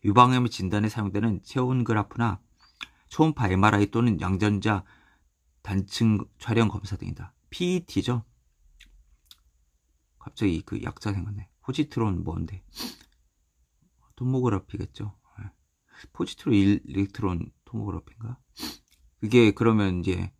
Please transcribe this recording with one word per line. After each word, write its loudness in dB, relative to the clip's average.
유방암 6
진단에 -2
사용되는 -2
체온 -2
그래프나 -2
초음파 0
엠알아이 4
또는 0
양전자 0
단층 0
촬영 0
검사 -8
등이다. -12
피이티죠. -2
갑자기 -2
그 -10
약자 -8
생각네. -8
포지트론 -2
뭔데? -8
토모그래피겠죠. -2
예. -14
포지트론 -2
일-, 4
일렉트론 -4
토모그래피인가? -10
그게 6
그러면 2
이제 -2